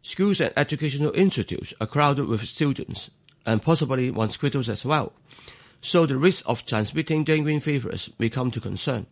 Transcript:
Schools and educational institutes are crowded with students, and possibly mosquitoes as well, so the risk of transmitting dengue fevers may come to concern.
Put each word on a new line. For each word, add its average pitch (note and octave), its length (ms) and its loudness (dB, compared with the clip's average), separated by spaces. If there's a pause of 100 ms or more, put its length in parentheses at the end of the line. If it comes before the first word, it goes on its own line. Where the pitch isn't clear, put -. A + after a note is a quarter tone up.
Schools G3 400 0
and C3 160 2
educational C#3+ 560 0
institutes - 640 0
are A2 80 0
crowded C#3 400 2
with G#2+ 180 -2
students, - 640 -4 (360)
and A2 160 2
possibly C3+ 500 2
mosquitoes A#2 560 -2
as G2+ 160 -6
well, C#3 300 0 (680)
so E3+ 260 2
the C3+ 120 0
risk F3 280 4
of - 200 -2
transmitting D3+ 580 0
dengue D3+ 380 2
fevers C#3 480 -4 (100)
may A2+ 80 2
come B2 240 -2
to A2 80 -6
concern. G2 520 -4